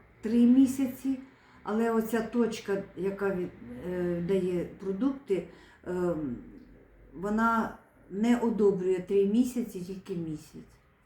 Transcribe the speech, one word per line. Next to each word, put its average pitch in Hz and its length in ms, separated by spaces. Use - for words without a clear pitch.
три 240 260
місяці, 262 720
але 226 280
оця 226 320
точка, 214 600
яка 196 380
від-, 180 160
е, 175 380
дає 180 360
продукти, 196 840
е, 180 280
вона 214 680
не 233 260
одобрює 190 600
три 196 280
місяці, 220 540
тільки 190 340
місяць. 160 480